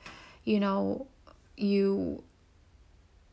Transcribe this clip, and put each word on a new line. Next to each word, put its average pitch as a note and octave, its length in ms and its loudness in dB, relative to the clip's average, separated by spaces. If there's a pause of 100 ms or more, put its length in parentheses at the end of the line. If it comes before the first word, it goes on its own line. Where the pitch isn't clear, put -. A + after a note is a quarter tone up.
(460)
you G#3+ 160 2
know, G3 460 -2 (500)
you G2+ 640 0 (1120)